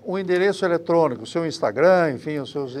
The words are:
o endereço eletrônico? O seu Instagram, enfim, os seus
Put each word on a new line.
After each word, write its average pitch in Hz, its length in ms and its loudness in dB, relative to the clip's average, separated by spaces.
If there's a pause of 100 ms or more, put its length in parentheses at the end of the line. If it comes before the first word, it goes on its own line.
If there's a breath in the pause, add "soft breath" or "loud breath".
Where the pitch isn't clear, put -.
o 190 160 -6
endereço 190 460 0
eletrônico? 165 600 2
O - 20 -12
seu - 200 -4
Instagram, 156 680 2
enfim, 151 240 -6
os 135 120 -8
seus 135 300 -6